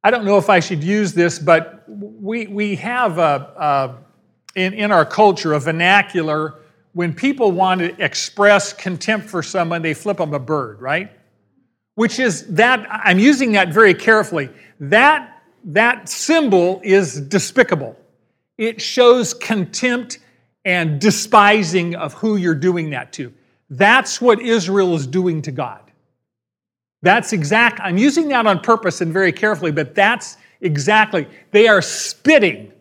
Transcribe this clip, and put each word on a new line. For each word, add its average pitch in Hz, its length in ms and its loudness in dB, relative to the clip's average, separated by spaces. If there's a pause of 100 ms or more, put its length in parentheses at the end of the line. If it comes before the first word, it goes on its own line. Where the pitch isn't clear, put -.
I 214 60 4
don't 233 140 -2
know 202 140 2
if - 100 0
I 185 120 4
should 160 220 -6
use 196 300 -2
this, 170 260 0
but 165 500 0
we, 214 580 -10
we 202 300 -4
have 214 420 -4
a, 143 380 0
a, 139 380 -2 (640)
in, 190 140 -2
in 214 180 -4
our 165 140 6
culture 190 480 2
a 147 80 0
vernacular. 160 920 0 (380)
When 175 200 -4
people 262 400 0
want 185 280 0
to 175 220 -4
express 202 680 0
contempt 202 560 -6
for 170 140 -6
someone, 170 400 -4
they 160 120 -4
flip 202 240 -6
them 156 140 -4
a 143 60 -6
bird, 120 420 -8
right? 156 300 -6 (840)
Which 226 240 -2
is 226 360 -2
that, 226 340 2
I'm 190 300 0
using 254 340 4
that 185 200 2
very 196 220 6
carefully. 180 540 0 (320)
That, 240 640 0 (220)
that 214 440 -2
symbol 196 720 0
is 185 380 0
despicable. 143 760 -2 (640)
It 220 220 -4
shows 247 540 2
contempt 233 840 -4 (460)
and 165 360 -2
despising 202 960 2
of - 200 -10
who 214 220 -2
you're 175 180 0
doing 165 360 -2
that 127 240 -10
to. 123 180 -12 (380)
That's 202 500 2
what 240 220 2
Israel 190 540 0
is 139 100 -6
doing 165 360 -2
to 156 80 -10
God. 123 300 -10 (1200)
That's 202 320 2
exact, 214 500 0
I'm 180 140 -4
using 285 320 2
that 240 180 0
on 196 140 2
purpose 220 400 -2
and 165 120 -4
very 185 200 0
carefully, 175 400 -2
but 143 220 -4
that's 214 420 0 (240)
exactly, 185 680 0 (240)
they 214 180 6
are 196 140 4
spitting 170 880 0 (100)